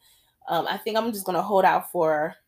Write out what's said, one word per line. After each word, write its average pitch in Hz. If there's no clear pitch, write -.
Um, 165
I 185
think 214
I'm 226
just 196
gonna 175
hold 190
out 175
for 160